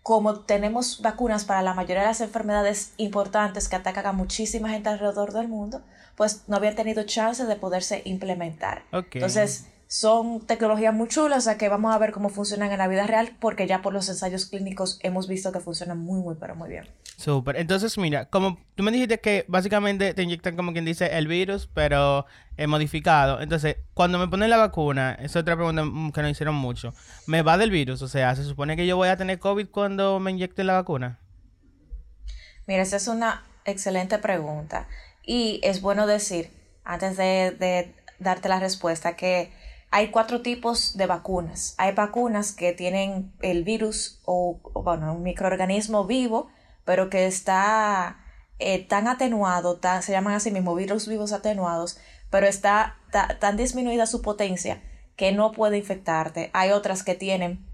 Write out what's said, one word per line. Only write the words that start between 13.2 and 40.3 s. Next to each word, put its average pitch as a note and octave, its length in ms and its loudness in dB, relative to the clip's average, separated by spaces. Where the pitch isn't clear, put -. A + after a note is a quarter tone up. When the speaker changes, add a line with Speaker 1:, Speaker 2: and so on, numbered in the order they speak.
Speaker 1:
porque G#3 280 0
ya F#3 140 0
por G3 100 -2
los F#3+ 160 -2
ensayos F#3 380 -4
clínicos F#3+ 560 -6
hemos F#3 260 -2
visto F#3+ 240 -4
que F3+ 80 -6
funcionan E3+ 400 -8
muy, F#3 200 -4
muy, F3 200 -6
pero - 160 -12
muy E3 140 -12
bien. E2+ 180 -12
Speaker 2:
Súper. C#3 400 -2
Entonces, F#3+ 400 0
mira, D3+ 320 0
como F#3+ 300 0
tú G3 80 -2
me A3 80 2
dijiste A#3 280 2
que G3+ 280 2
básicamente G3 680 2
te F#3+ 100 -2
inyectan, F3 320 -4
como F3 180 -2
quien E3 120 -2
dice, E3 320 0
el D#3 100 2
virus, F#3 460 -2
pero, C#3+ 540 2
eh, D3+ 120 -2
modificado. D3+ 760 4
Entonces, D3+ 360 0
cuando F3 240 4
me F3+ 80 2
ponen G3+ 240 2
la A3+ 60 8
vacuna, C#3+ 600 2
es D3 160 -8
otra E3+ 200 2
pregunta, D#3+ 280 0
mm, D3+ 280 -4
que D3+ 100 -4
nos D3 100 0
hicieron D3+ 240 -2
mucho. B2 380 -4
¿Me D#3+ 160 2
va D#3 160 6
del G#3+ 140 4
virus? C3+ 320 0
O C3 40 -8
sea, C3 280 2
¿se C#3 80 -4
supone C#3+ 340 -2
que F3 80 0
yo F3+ 100 2
voy F#3 140 4
a F#3 80 2
tener F#3 220 -2
covid G3+ 300 0
cuando G3 500 0
me F#3+ 120 -2
inyecten F#3 360 -2
la F#3 60 4
vacuna? C3+ 460 0
Speaker 1:
Mira, F#3+ 160 2
esa F#3+ 140 -2
es G3+ 100 -2
una A3+ 360 -2
excelente G3 540 -2
pregunta. D#3 680 -4
Y A#3 380 -2
es F#3+ 180 2
bueno G3+ 260 2
decir, G#3 440 0
antes F#3+ 340 -4
de, F#3 420 2
de F3+ 360 0
darte F#3 300 -2
la F#3 100 4
respuesta, F3 560 -2
que F3+ 360 0
hay G#3+ 200 2
cuatro A#3 300 2